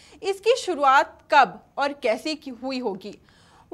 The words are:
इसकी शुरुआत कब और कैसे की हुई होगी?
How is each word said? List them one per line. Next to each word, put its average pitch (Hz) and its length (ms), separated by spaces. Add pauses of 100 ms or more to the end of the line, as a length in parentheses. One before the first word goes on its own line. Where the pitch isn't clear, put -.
(240)
इसकी 392 320
शुरुआत 285 680 (120)
कब 226 320 (120)
और 277 160
कैसे 262 420
की 277 160
हुई 254 280
होगी? 208 400 (540)